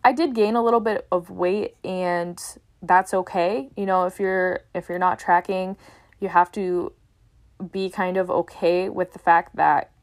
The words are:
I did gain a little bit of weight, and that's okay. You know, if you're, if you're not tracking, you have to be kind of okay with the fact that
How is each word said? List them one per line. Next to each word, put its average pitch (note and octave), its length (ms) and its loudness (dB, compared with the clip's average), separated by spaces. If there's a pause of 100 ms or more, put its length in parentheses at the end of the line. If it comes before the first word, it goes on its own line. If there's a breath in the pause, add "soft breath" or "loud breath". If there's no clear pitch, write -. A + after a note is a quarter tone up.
I B3+ 80 6
did C#4 240 -2
gain A3 200 2
a A#3 80 2
little A#3 160 2
bit G#3+ 320 -4
of F3 180 -4
weight, F3+ 540 -4
and F3 580 -4 (400)
that's F#3 320 2
okay. G3 640 -2
You G3+ 100 -6
know, F#3 200 2
if F#3 140 -6
you're, F#3+ 400 -2 (160)
if F3 140 -8
you're F3 100 -6
not F3+ 180 0
tracking, F#3 580 0 (440 soft breath)
you G3 100 -4
have F3 240 2
to F3+ 400 -2 (800)
be F#3+ 180 -4
kind F#3 280 -2
of F#3 120 0
okay F3+ 580 0
with F3+ 260 -4
the - 60 -16
fact - 360 2
that D3+ 340 2 (140)